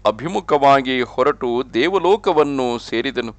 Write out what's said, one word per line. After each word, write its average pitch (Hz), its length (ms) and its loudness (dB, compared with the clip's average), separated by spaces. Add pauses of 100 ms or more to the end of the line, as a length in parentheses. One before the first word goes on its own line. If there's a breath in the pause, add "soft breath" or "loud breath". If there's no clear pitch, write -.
ಅಭಿಮುಖವಾಗಿ 139 960 0
ಹೊರಟು 127 720 -2
ದೇವಲೋಕವನ್ನು 151 1040 0
ಸೇರಿದನು. 117 600 -6